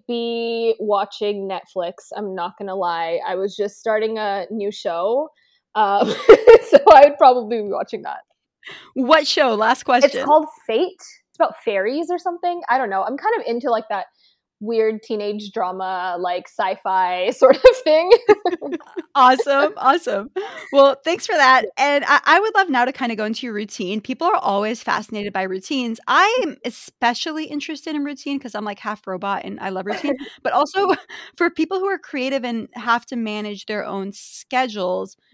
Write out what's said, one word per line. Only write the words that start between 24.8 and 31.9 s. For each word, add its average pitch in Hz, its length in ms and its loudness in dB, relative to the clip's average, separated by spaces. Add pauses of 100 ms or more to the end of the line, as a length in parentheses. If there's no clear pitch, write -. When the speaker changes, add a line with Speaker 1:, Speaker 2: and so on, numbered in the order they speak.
Speaker 2:
fascinated 208 480 -6
by 190 120 -4
routines. 226 600 -6
I 403 400 2
am 285 200 -8
especially 302 800 -4
interested 302 500 -8
in 285 80 -4
routine 285 380 -8
'cause 226 140 -12
I'm, 208 100 -6
like, 202 140 -8
half 214 280 -10
robot 190 380 -6
and 196 160 -12
I 196 80 -6
love 185 160 -8
routine. 262 320 -4
Speaker 1:
<laughs> - 260 -16
Speaker 2:
But - 80 -2
also 370 360 0 (280)
<laughs> - 220 -20
for 349 120 0
people 339 300 -4
who 381 80 -4
are 392 100 -2